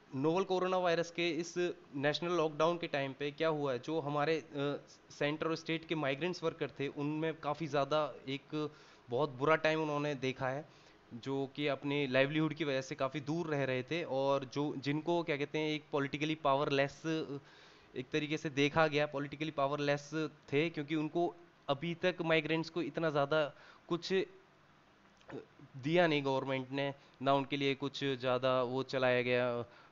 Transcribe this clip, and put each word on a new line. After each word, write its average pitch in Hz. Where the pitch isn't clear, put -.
novel 160
कोरोना 185
वायरस 170
के 170
इस 170
national 147
lockdown 156
के 165
time 139
पे 143
क्या 160
हुआ 143
है, 123
जो 156
हमारे, 147
अ, 143
center 156
और 160
state 160
के 165
migrants 151
worker 160
थे, 139
उनमें 151
काफ़ी 151
ज़्यादा 139
एक 151
बहुत 135
बुरा 139
time 156
उन्होंने 147
देखा 131
है, 147
जो 135
कि 147
अपनी 143
livelihood 147
की 156
वजह 135
से 143
काफ़ी 135
दूर 156
रह 143
रहे 127
थे 160
और 135
जो, 143
जिनको 151
क्या 151
कहते 143
हैं, 156
एक 151
politically 147
powerless, 139
एक 131
तरीके 151
से 160
देखा 143
गया, 147
politically 147
powerless 143
थे 156
क्योंकि 151
उनको 156
अभी 160
तक 180
migrants 160
को 175
इतना 160
ज़्यादा 143
कुछ 170
दिया 165
नहीं 147
government 131
ने, 139
ना 139
उनके 139
लिए 139
कुछ 139
ज़्यादा 127
वो 127
चलाया 127
गया, 123
अ, 117